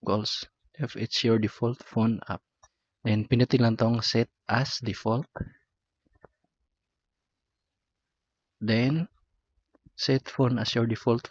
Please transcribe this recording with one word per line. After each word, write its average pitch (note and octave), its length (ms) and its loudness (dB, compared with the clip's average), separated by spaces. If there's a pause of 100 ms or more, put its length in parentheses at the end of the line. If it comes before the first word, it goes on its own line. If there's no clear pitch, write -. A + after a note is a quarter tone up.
calls G#2 400 -2 (320)
if - 240 -6
it's - 240 -4
your A2+ 160 4
default A#2 400 -2
phone A2+ 480 0
app. - 160 -8 (580)
Then, G#2+ 240 0
pindutin B2 400 4
lang A2+ 160 4
tong A#2 240 2
set A#2 240 0 (160)
as A#2+ 320 -2
default. A2+ 480 -4 (3250)
Then, B2+ 480 0 (880)
set - 320 -2
phone B2 320 2
as - 160 -2
your A#2 80 2
default A#2 460 0